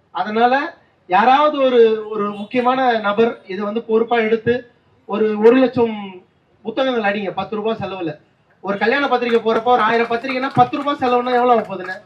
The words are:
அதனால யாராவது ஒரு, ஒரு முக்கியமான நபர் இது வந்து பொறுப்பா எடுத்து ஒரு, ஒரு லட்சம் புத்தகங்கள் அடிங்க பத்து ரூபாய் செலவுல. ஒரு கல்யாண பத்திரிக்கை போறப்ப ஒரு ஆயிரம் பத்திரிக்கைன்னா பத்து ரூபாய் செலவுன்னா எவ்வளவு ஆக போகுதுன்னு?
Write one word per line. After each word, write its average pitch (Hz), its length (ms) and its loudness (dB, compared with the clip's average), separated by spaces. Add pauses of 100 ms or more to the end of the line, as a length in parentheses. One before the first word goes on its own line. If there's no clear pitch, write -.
(140)
அதனால 220 400 0 (540)
யாராவது 254 540 4
ஒரு, 247 180 4 (300)
ஒரு 202 220 -4
முக்கியமான 247 480 -2 (180)
நபர் 202 340 0 (140)
இது 196 180 -8
வந்து 214 180 -4
பொறுப்பா 226 360 0
எடுத்து 220 340 0 (560)
ஒரு, 214 180 0 (120)
ஒரு 226 180 6
லட்சம் 233 400 2 (680)
புத்தகங்கள் 233 440 -2
அடிங்க 202 260 -4
பத்து 196 220 -6
ரூபாய் 214 240 -4
செலவுல. 190 320 -6 (520)
ஒரு 196 140 -4
கல்யாண 254 300 0
பத்திரிக்கை 233 340 0
போறப்ப 226 300 0
ஒரு 240 100 4
ஆயிரம் 233 280 0
பத்திரிக்கைன்னா 262 440 -4
பத்து 247 220 2
ரூபாய் 277 240 -4
செலவுன்னா 247 340 0
எவ்வளவு 247 200 4
ஆக 220 120 0
போகுதுன்னு? 185 400 -10